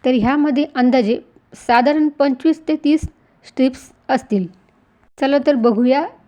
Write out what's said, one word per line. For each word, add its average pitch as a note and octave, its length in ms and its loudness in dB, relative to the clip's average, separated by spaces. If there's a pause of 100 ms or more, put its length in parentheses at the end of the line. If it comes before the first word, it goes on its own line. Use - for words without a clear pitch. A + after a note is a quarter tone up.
तर B3+ 100 0
ह्यामध्ये C#4+ 500 0 (100)
अंदाजे B3 440 0 (360)
साधारण C#4+ 540 0
पंचवीस C#4+ 600 -2
ते D#4 60 -2 (100)
तीस D4+ 160 2 (440)
स्ट्रिप्स - 460 -4 (180)
असतील. G#3+ 380 -2 (720)
चला C#4 280 0
तर D4 80 2
बघूया B3 500 0 (220)